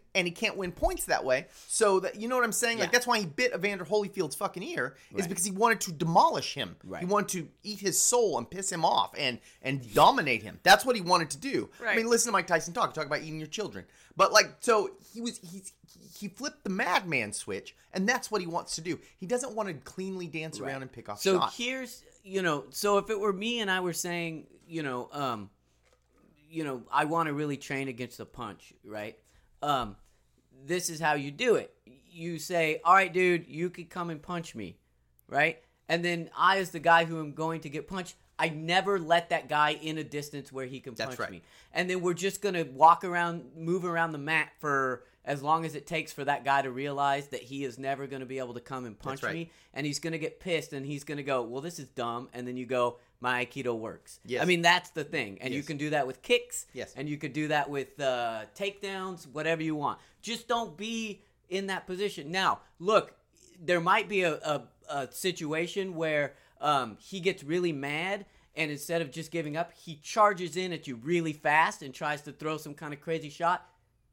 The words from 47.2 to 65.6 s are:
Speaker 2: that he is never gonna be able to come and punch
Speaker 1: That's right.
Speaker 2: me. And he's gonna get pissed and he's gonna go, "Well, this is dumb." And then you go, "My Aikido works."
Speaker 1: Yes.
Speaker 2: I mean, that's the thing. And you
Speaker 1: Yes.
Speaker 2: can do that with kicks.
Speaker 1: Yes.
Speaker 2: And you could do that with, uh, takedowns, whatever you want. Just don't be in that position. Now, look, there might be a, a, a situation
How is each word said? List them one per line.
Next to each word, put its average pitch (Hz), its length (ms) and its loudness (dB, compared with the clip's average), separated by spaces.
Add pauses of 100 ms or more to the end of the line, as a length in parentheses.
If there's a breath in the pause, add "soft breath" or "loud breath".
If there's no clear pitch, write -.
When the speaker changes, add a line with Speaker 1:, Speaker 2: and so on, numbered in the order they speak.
Speaker 2:
that - 140 -8
he 135 220 -10
is 120 140 -6
never 135 280 -4
gonna 131 180 -8
be 131 140 -8
able 123 160 -6
to 120 60 -10
come 127 260 -10
and 104 120 -14
punch 139 220 -8
Speaker 1:
That's - 40 -8
right. 110 100 -2
Speaker 2:
me. 165 160 -8 (240 soft breath)
And 135 120 -6
he's 143 120 -4
gonna 165 200 -6
get 151 220 -8
pissed 160 320 -4
and 135 140 -6
he's 143 180 -8
gonna 147 180 -8
go, 131 200 0
"Well, 113 180 -6
this 170 180 -10
is 135 120 -12
dumb." 120 420 -6
And 123 160 -8
then 123 80 -6
you 127 80 -6
go, 123 340 2 (220 soft breath)
"My 123 240 2
Aikido 123 340 -4
works." 107 460 -12
Speaker 1:
Yes. 120 180 0
Speaker 2:
I 165 40 2
mean, 175 160 4
that's 175 280 4
the 151 140 -6
thing. 107 380 -6
And 127 100 -4
you 135 80 -2
Speaker 1:
Yes. 139 60 -8
Speaker 2:
can 156 100 -6
do 147 140 -4
that 143 160 0
with 131 160 -10
kicks. - 500 0
Speaker 1:
Yes. 120 240 -10
Speaker 2:
And 139 120 -8
you 147 100 -4
could 147 160 -8
do 151 140 -4
that 147 200 2
with, 143 320 -6
uh, 117 460 -2 (100)
takedowns, 196 720 -8
whatever 156 360 -2
you 160 120 0
want. 143 240 -2 (240 soft breath)
Just 233 260 -8
don't 226 300 -2
be 220 440 -6 (280 soft breath)
in 196 160 -2
that 196 200 -4
position. 185 440 -4
Now, 180 300 2 (180 soft breath)
look, 196 360 4 (460)
there 175 200 2
might 185 280 2
be 190 140 2
a, 160 140 2
a, 143 320 -4 (200)
a 143 240 -4
situation 175 840 -4